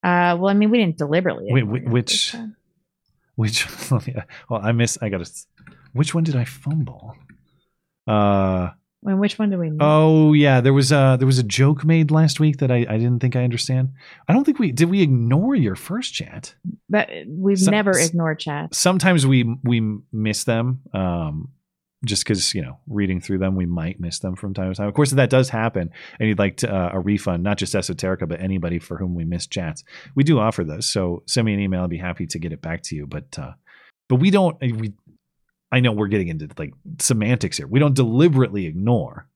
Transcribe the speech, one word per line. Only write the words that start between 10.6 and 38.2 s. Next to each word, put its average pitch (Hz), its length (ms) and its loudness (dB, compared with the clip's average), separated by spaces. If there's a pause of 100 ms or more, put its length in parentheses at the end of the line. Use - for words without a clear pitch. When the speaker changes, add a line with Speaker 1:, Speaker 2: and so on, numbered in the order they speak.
Speaker 2:
there 135 100 6
was 135 180 4
a, 135 280 6
there 131 80 2
was 131 120 4
a 127 40 2
joke 135 420 2
made 160 260 4
last 156 300 2
week 151 180 2
that 135 120 0
I, 123 80 4 (100)
I 107 80 -2
didn't 120 240 2
think 127 160 0
I 123 80 2
understand. 127 460 0 (360)
I 160 60 2
don't 269 120 4
think - 140 2
we, 180 140 2
did 160 160 2
we 190 140 2
ignore 139 520 2
your 113 220 2
first - 380 -8
chat? - 400 -12 (340)
Speaker 1:
But - 220 0 (180)
we've 190 300 0
Speaker 2:
Some-, 190 140 4
Speaker 1:
never 208 180 2
Speaker 2:
s-, 165 180 2
Speaker 1:
ignored 160 320 -2
chats. 156 380 -6
Speaker 2:
sometimes 180 480 4
we, 120 360 4
we 113 360 0 (140)
miss 107 320 -2
them, 123 360 -2 (140)
um, 87 540 -4 (540)
just 104 220 -4
'cause, 98 300 -2
you 90 80 -4
know, 65 240 -12
reading 98 340 -2
through 98 160 -4
them, 95 200 0
we 90 100 -2
might 85 340 -6
miss 85 200 -8
them 92 140 -6
from 95 200 -10
time 92 180 -6
to - 20 -6
time. 101 140 -4
Of 101 60 -8
course, 139 180 2
if 131 40 0
that 131 120 4
does 131 220 2
happen 110 400 -4 (280)
and 110 120 0
you'd 98 80 -2
like 98 200 0
to, 107 160 -4
uh, 90 200 -2
a 95 40 -2
refund, 92 440 -2
not 101 160 -2
just - 160 -6
Esoterica, 92 520 -4
but 82 140 -8
anybody 87 380 -4
for 85 180 -12
whom 90 180 -6
we 82 120 -6
miss 85 200 -6
chats, 82 380 -8 (300)
we 139 100 2
do 147 140 4
offer 107 260 0
those. 78 220 -6
So 90 400 -2
send 117 180 -2
me 110 80 0
an 101 80 -2
email. 95 240 -2
I'd 87 60 -4
be 82 80 -6
happy 87 300 -8
to 82 100 -10
get 80 160 -8
it - 80 -16
back 82 220 -8
to 82 120 -10
you. 73 100 -10
But, 71 320 -14
uh, 69 140 -14 (560)
but 131 80 2
we 175 140 4
don't, 190 320 2
uh, 120 140 -2
we, 110 180 -6 (760)
I 127 100 2
know 123 120 2
we're 104 160 0
getting 98 200 0
into, 78 280 -8
like, 73 160 -10 (280)
semantics 113 580 0
here. 69 80 -10
We 110 140 2
don't 143 140 4
deliberately 123 720 2